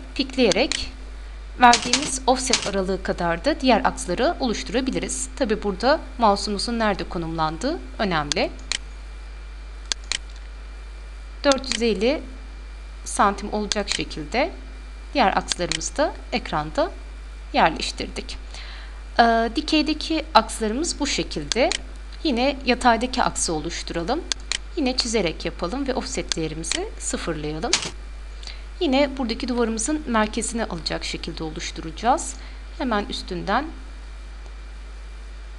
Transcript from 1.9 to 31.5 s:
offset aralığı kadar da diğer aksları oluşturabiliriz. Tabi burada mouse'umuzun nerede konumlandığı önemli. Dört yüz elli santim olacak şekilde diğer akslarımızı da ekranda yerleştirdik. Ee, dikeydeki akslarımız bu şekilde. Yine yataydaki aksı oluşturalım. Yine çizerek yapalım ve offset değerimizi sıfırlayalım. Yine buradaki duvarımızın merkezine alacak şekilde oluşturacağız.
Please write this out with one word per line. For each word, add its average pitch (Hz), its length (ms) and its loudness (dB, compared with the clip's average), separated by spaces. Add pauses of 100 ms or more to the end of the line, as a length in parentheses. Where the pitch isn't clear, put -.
offset 247 400 2
aralığı 190 360 0
kadar 170 420 0
da 320 160 2
diğer 240 240 6
aksları 247 540 2
oluşturabiliriz. 214 960 -2
Tabi 214 280 0
burada 233 360 2 (180)
mouse'umuzun 214 640 4
nerede 202 240 2
konumlandığı 165 760 -2 (200)
önemli. 185 520 2 (3000)
Dört 262 300 4
yüz 214 80 0
elli 226 400 4 (840)
santim 202 480 2
olacak 208 360 0
şekilde 220 640 0 (600)
diğer 220 240 6
akslarımızı - 600 -2
da 330 160 4 (180)
ekranda 180 600 0 (600)
yerleştirdik. - 840 2 (840)
Ee, 233 360 6
dikeydeki 302 800 2
akslarımız 220 640 4
bu 285 80 2
şekilde. 196 640 2 (540)
Yine 269 320 4 (100)
yataydaki 247 580 4
aksı - 300 0
oluşturalım. 170 680 -2 (540)
Yine 262 220 2
çizerek 214 480 0
yapalım 196 420 -2
ve 254 60 0
offset - 420 -4
değerimizi 160 540 0 (100)
sıfırlayalım. 156 720 -2 (1080)
Yine 277 380 4
buradaki 233 300 -2
duvarımızın 240 600 0
merkezine 220 580 0
alacak 165 380 -4
şekilde - 400 -6
oluşturacağız. 165 920 -2 (420)